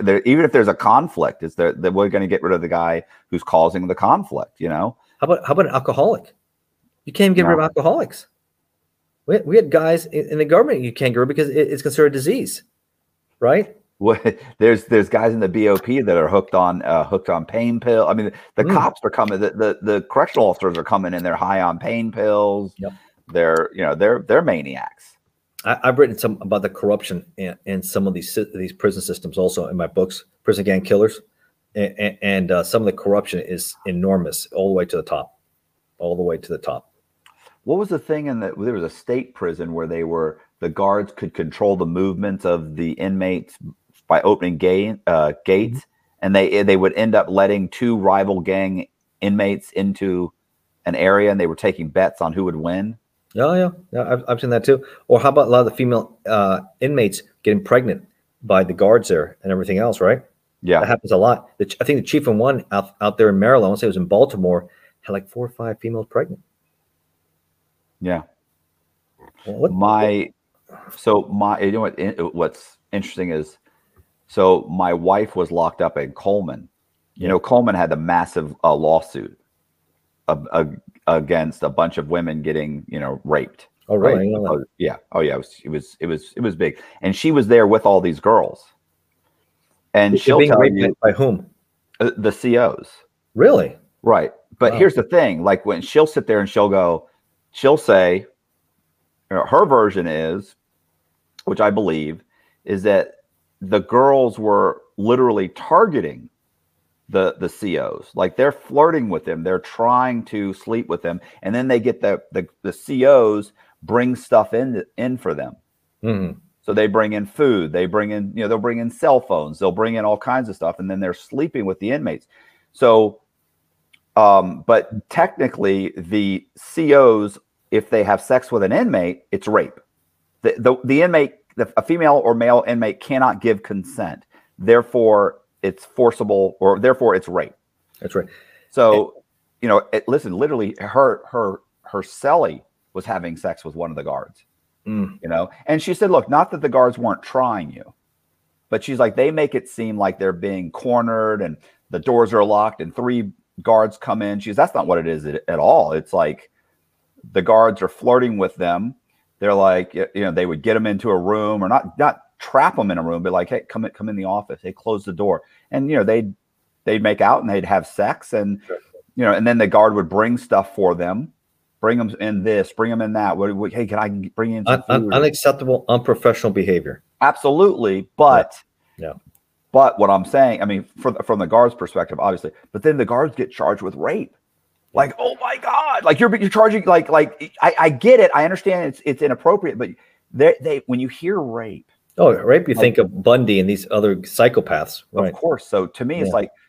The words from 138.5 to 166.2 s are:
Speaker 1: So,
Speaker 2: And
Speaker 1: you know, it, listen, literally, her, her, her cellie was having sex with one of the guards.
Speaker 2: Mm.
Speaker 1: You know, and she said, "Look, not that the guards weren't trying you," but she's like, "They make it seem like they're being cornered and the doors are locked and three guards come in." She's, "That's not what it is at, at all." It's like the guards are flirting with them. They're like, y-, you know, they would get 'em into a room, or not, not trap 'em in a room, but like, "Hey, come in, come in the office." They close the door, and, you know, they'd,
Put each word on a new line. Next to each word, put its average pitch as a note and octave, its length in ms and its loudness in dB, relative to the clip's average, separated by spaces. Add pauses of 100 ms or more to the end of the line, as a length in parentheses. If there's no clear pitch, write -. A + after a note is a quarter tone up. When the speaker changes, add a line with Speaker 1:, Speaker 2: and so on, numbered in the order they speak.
Speaker 1:
So, A#2 240 4
Speaker 2:
And - 300 -2 (380)
Speaker 1:
you A#2+ 60 -4
know, G#2+ 240 4
it, - 160 -4
listen, A#2+ 240 -2
literally, A2+ 480 -4
her, A2+ 500 0
her, G#2+ 300 -4 (220)
her G2 220 -10
cellie C3+ 600 -2 (300)
was F#2 120 -10
having F2 300 -8
sex E2+ 300 -10
with D2+ 100 -16
one E2 140 -8
of D#2 80 -14
the D2 60 -12
guards. C#2 420 -12 (400)
Speaker 2:
Mm. G#2 380 -8
Speaker 1:
You E2+ 60 -10
know, E2 200 -4 (160)
and D#3 160 -2
she F#3 120 -4
said, F#3+ 180 0
"Look, D3 180 2
not D#3 220 2
that F3 80 -10
the D3 80 -2
guards B2 300 2
weren't A#2 260 -4
trying A2 480 -4
you," - 220 -20 (760)
but A2+ 140 -4
she's C3 160 -4
like, A2+ 160 2
"They C#3 160 2
make D3+ 240 -2
it B2 140 -8
seem A2 280 -8
like G2 220 -2
they're F#2+ 140 -2
being F2+ 380 -8
cornered A2+ 680 -2
and D#2+ 140 -8 (340)
the F#2 100 -6
doors A#2 340 2
are G#2+ 100 4
locked G#2+ 380 0
and E2 120 -12
three A#2+ 380 -4 (300)
guards A2 360 2
come A2 240 -6
in." G2+ 200 -6
She's, G2+ 160 -10
"That's E3 180 2
not - 100 -2
what F2 120 0
it E2 100 -4
is D#2 180 -6
at, D2 220 -8
at E2 100 -4
all." E2+ 360 2
It's D#2+ 180 -6
like D#2+ 400 -4 (800)
the F#2+ 100 -2
guards A2 400 4
are F#2+ 60 -2
flirting B2 500 0
with F#2+ 200 -2
them. F2+ 360 -4 (460)
They're G2+ 140 2
like, F#2+ 400 2
y-, F#2+ 200 -4
you G2+ 120 -4
know, F#2 60 -4
they F2 140 0
would E2 160 -6
get A2 140 2
'em A2 100 0
into G#2 240 -4
a G2 80 2
room, G#2 460 -2
or F#2 60 -2
not, - 280 -2
not C#3+ 260 0 (160)
trap D#3 380 0
'em G2+ 140 -2
in F2 60 -4
a D#2+ 60 -4
room, E2+ 200 -6
but F#2 80 -2
like, F2+ 160 0
"Hey, B2 140 -4
come - 240 -10
in, - 60 -10
come G#2+ 180 -12
in G#2 80 -10
the F#2+ 80 -8
office." G2 360 -8
They F#2 120 -12
close G#2+ 320 -6
the F#2+ 80 -10
door, F2+ 300 -2 (280)
and, C#3 180 -2
you D#3 60 0
know, A2+ 80 4
they'd, A2 320 0 (480)